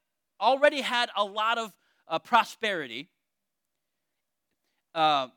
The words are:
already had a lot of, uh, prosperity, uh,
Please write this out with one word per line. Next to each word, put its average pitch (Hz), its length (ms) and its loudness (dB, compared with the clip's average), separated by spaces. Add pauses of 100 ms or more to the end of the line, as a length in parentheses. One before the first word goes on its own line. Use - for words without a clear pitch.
(380)
already 269 440 2
had 240 340 -2
a 208 80 0
lot 214 320 -2
of, 220 160 -6 (340)
uh, 160 120 -4
prosperity, 175 920 -2 (1900)
uh, 151 420 2